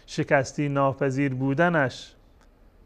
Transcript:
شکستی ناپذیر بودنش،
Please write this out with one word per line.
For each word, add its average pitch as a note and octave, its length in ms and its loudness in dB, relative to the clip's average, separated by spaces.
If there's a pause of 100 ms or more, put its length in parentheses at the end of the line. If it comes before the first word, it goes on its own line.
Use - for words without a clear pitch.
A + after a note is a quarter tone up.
شکستی D3 640 0
ناپذیر C#3 640 0
بودنش، C3+ 840 -2 (720)